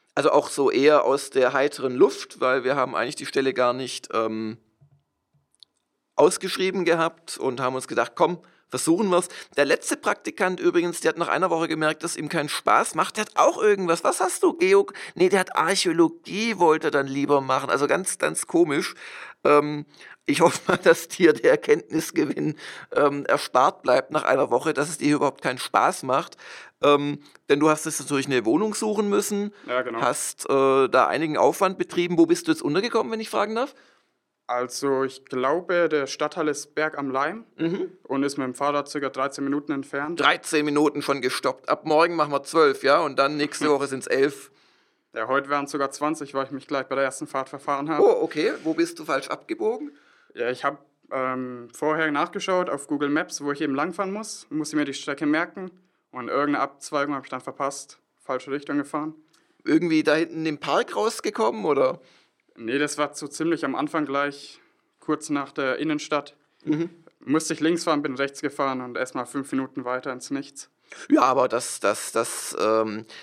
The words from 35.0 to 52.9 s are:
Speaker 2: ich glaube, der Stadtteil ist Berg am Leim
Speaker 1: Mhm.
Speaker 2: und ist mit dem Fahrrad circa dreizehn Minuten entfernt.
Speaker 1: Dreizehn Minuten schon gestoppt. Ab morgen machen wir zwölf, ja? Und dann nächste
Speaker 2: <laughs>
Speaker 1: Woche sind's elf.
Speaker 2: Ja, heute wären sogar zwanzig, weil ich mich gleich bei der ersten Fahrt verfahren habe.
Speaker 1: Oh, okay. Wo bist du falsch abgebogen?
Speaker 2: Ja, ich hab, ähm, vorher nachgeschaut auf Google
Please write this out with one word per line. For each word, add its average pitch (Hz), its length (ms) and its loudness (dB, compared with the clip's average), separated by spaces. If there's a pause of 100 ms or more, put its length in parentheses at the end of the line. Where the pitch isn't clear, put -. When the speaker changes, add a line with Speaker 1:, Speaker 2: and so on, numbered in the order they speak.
Speaker 2:
ich 131 220 -8
glaube, 165 640 0
der 147 180 -2
Stadtteil 151 400 -4
ist 143 260 -6
Berg 151 240 -2
am 139 140 -6
Leim 156 340 -2 (120)
Speaker 1:
Mhm. 190 340 -2 (100)
Speaker 2:
und 139 220 -2
ist 143 140 -4
mit 135 100 -4
dem 123 80 -8
Fahrrad 143 340 -2
circa 143 200 -4
dreizehn 135 340 -4
Minuten 143 280 -4
entfernt. 143 480 -6
Speaker 1:
Dreizehn 151 460 2
Minuten 147 380 2
schon 139 180 -2
gestoppt. 127 480 -2
Ab 151 160 -2
morgen 160 300 4
machen 151 160 0
wir 139 100 0
zwölf, 151 400 2
ja? 139 180 6
Und 139 200 -2
dann 143 180 2
nächste 147 320 -2
Speaker 2:
<laughs> - 0 -
Speaker 1:
Woche 143 160 2
sind's 131 220 -6
elf. 139 420 0 (640)
Speaker 2:
Ja, 113 140 -6
heute 135 220 -2
wären 143 180 -2
sogar 139 240 -4
zwanzig, 151 420 -6
weil 135 120 -4
ich 135 60 -14
mich 135 140 -12
gleich 135 220 -4
bei 135 80 -6
der 135 80 2
ersten 135 240 -6
Fahrt 135 220 -6
verfahren 143 420 -4
habe. 156 120 2
Speaker 1:
Oh, - 200 4
okay. 165 300 -2 (100)
Wo 160 100 0
bist 165 240 -2
du 156 80 -14
falsch 135 220 -2
abgebogen? - 640 -4 (420)
Speaker 2:
Ja, 117 160 -2
ich 123 140 -6
hab, 143 200 -2 (280)
ähm, 127 600 -4
vorher 156 400 0
nachgeschaut 180 600 0
auf 139 160 -6
Google 143 220 -2